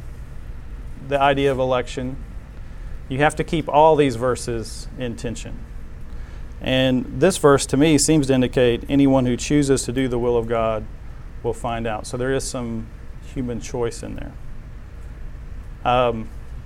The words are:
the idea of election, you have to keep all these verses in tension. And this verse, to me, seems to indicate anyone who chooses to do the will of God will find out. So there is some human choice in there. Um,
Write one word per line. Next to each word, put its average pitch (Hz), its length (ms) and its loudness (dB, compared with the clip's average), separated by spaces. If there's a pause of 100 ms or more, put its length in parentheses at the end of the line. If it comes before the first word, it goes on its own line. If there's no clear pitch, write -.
(1080)
the 139 120 0
idea 139 320 6
of 127 80 0
election, 127 580 0 (920)
you 127 100 -2
have 151 160 6
to - 80 0
keep - 240 0
all 156 280 8
these 139 200 4
verses 117 720 -2 (100)
in 120 180 -4
tension. - 440 -8 (1040)
And 131 580 2
this 180 180 4
verse, 139 300 6
to 131 100 2
me, 151 200 6
seems 147 300 4
to 135 60 4
indicate 123 540 4
anyone 135 380 4
who 123 100 2
chooses 135 480 2
to 120 80 -4
do 131 160 0
the 123 100 0
will 120 200 2
of 113 100 0
God 113 380 0 (580)
will 120 100 -2
find 117 320 -4
out. 107 220 -4
So - 80 -6
there 127 180 0
is 131 120 0
some 117 420 -6 (480)
human 120 240 -4
choice 117 420 -4
in 104 140 -8
there. - 160 -10 (1500)
Um, 120 460 2 (360)